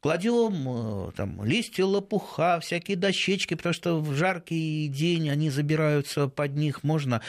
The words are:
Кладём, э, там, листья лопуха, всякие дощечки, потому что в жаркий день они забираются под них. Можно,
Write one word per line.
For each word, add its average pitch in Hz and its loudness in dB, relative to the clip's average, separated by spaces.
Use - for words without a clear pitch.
Кладём, 151 0
э, - -10
там, 95 -4
листья 185 0
лопуха, 190 0
всякие 170 -4
дощечки, 185 0
потому 175 -2
что 165 0
в 151 -2
жаркий 160 0
день 160 0
они 151 2
забираются 147 2
под 143 -4
них. 147 0
Можно, 139 2